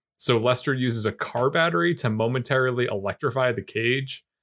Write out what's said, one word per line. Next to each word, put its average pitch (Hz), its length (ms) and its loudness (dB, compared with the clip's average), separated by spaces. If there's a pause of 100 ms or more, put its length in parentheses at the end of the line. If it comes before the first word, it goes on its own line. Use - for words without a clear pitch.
(180)
So 120 200 2
Lester 123 360 2
uses 120 320 0
a 104 60 2
car - 380 -2
battery 170 460 2
to - 140 -2
momentarily 123 760 0
electrify 120 680 -2
the 107 100 -4
cage, 127 640 -2 (180)